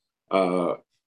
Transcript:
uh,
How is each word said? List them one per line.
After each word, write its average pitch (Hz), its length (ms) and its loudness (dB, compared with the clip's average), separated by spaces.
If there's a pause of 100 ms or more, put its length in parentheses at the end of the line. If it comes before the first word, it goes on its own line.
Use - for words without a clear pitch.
(300)
uh, 90 440 0 (320)